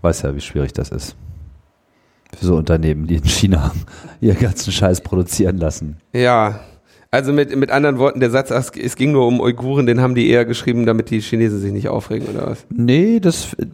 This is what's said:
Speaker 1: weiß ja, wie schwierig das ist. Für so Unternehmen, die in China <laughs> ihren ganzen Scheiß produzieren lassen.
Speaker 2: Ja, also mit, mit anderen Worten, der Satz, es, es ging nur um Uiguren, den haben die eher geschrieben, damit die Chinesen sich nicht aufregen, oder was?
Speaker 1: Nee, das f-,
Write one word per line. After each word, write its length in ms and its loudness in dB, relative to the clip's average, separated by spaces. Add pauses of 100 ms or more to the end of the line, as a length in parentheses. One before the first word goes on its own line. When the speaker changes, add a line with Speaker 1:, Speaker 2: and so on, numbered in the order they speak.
Speaker 1:
weiß 200 0
ja, 140 -4
wie 60 -10
schwierig 320 -6
das 160 -6
ist. 260 -12 (1200)
Für 80 -6
so 100 4
Unternehmen, 520 0
die 80 0
in 100 0
China 480 2 (240)
<laughs> 240 -14
ihren 180 2
ganzen 320 -2
Scheiß 300 0
produzieren 560 -2
lassen. 400 -6 (140)
Speaker 2:
Ja, 480 2 (500)
also 220 0
mit, 240 2
mit 160 0
anderen 280 2
Worten, 200 2
der 120 4
Satz, 200 0
es, 200 -2
es 260 -8
ging 160 0
nur 120 4
um 140 2
Uiguren, 460 0
den 160 4
haben 120 2
die 160 2
eher 140 4
geschrieben, 420 -2
damit 240 0
die 120 -2
Chinesen 400 0
sich 100 -4
nicht 160 -4
aufregen, 400 -6
oder 200 -6
was? 220 -8
Speaker 1:
Nee, 520 4
das 320 0
f-, 20 -16 (180)